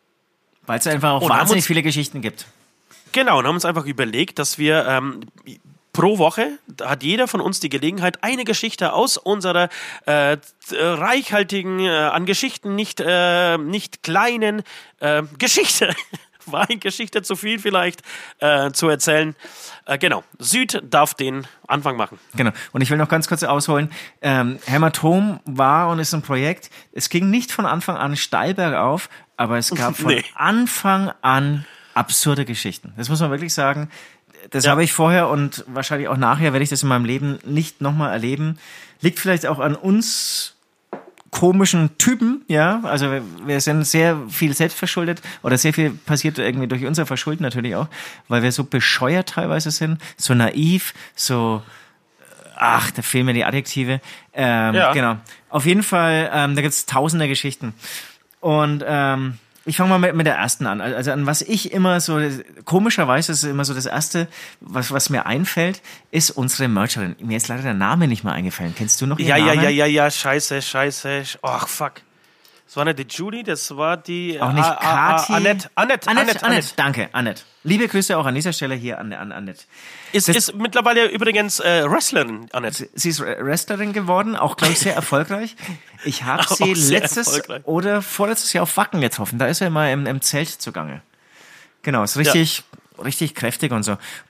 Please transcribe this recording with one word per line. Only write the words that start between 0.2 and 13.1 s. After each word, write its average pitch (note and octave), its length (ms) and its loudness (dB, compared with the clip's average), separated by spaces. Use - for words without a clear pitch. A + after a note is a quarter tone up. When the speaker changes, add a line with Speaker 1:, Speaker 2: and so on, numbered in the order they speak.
Speaker 1:
Weil's A2+ 180 -2
einfach D3 280 2
auch C#3 100 2
Speaker 2:
und D#3 80 4
haben A#2 80 6
Speaker 1:
wahnsinnig F#3 240 4
Speaker 2:
uns - 40 -2
Speaker 1:
viele E3 140 2
Geschichten C#3+ 400 -2
gibt. - 240 -8
Speaker 2:
Genau, B3 260 4
und B2 80 2
haben D#3+ 80 0
uns F3 100 -2
einfach E3 200 -2
überlegt, C3 520 -2
dass - 220 -4
wir, D3+ 260 2
ähm, C3 360 -2
pro F#3+ 260 2
Woche E3+ 400 2
hat C3+ 180 -4
jeder G#3+ 260 0
von F#3+ 140 -2
uns F#3+ 180 -2
die D#3 100 -4
Gelegenheit, E3+ 540 -2
eine B3 200 -2
Geschichte G#3 500 -2
aus B3+ 240 2
unserer, F3+ 520 0
äh, D3 320 2
reichhaltigen, F#3 1080 -2
äh, F#3 100 0
an D#3+ 360 0
Geschichten G3 500 -4
nicht, G#3 280 -4
äh, F3 540 2